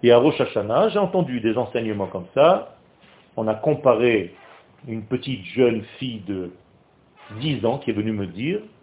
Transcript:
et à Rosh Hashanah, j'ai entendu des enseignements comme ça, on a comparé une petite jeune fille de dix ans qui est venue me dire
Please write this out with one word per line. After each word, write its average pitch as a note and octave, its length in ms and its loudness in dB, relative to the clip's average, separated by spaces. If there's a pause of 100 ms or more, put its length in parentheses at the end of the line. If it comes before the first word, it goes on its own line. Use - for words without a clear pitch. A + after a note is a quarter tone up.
et A#2+ 100 8
à A#2+ 60 10
Rosh D3 220 4
Hashanah, A#2+ 480 0
j'ai G3 100 -2
entendu F3 420 -2
des A2 180 0
enseignements A2+ 480 -4
comme F2+ 280 -10
ça, E3 420 4 (600)
on A2 120 -4
a G#2+ 60 0
comparé A#2+ 800 0 (540)
une A2 160 -8
petite B2 400 -6
jeune A#2 380 2 (160)
fille A#2 280 -8
de F#2 260 -8 (880)
dix B2+ 280 -4
ans B2+ 120 0
qui C3 120 -6
est G#2+ 40 -2
venue G#2+ 180 -2
me G2+ 140 -4
dire C3 340 -6 (220)